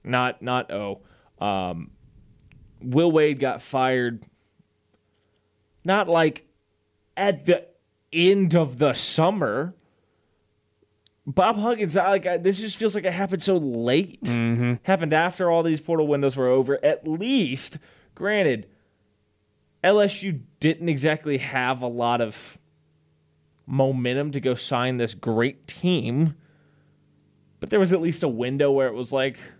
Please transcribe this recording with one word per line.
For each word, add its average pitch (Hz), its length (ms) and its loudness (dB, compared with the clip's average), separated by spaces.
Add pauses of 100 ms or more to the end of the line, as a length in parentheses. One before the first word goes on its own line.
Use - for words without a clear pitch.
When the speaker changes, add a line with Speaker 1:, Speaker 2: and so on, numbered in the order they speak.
Speaker 1:
Not, 123 380 -2
not 123 320 -4
O. 101 300 -8 (380)
Um, 92 500 -4 (880)
Will 156 320 2
Wade 151 260 4
got 131 220 -2
fired 127 640 -2 (1600)
not, 190 240 0
like, 160 380 0 (680)
at 175 300 -2
the 175 200 2 (460)
end 180 420 4
of 139 240 2
the 147 160 4
summer. 160 800 0 (1500)
Bob 196 320 2
Huggins, 208 380 -2
I, 185 120 2
like, 196 180 0
I, 180 120 0
this 185 200 0
just 214 180 -8
feels 220 180 -2
like 190 100 -4
it 180 80 0
happened 185 300 -4
so 190 160 2
late. 131 640 0
Speaker 2:
Mm-hmm. 120 600 0
Speaker 1:
Happened 165 300 0
after 175 380 0
all 165 120 2
these 160 180 0
portal 160 260 0
windows 139 300 0
were 131 120 0
over. 131 360 2
At 156 220 0
least, 165 720 -2 (360)
granted, 180 520 0 (1160)
L 208 160 4
S 202 220 0
U 170 180 -4 (200)
didn't 165 280 0
exactly 151 500 -2
have 127 440 -4
a 123 40 -4
lot 120 340 0
of - 380 -6 (1080)
momentum 131 680 0
to 139 80 -4
go 127 140 0
sign 127 420 -2
this 117 180 -2
great 117 520 -2
team, 151 680 0 (1300)
but - 100 -10
there 214 100 2
was 180 120 2
at 175 80 2
least 170 220 -2
a 156 60 0
window 131 440 0
where 135 160 2
it 110 60 -4
was 120 180 -8
like 135 260 -2 (220)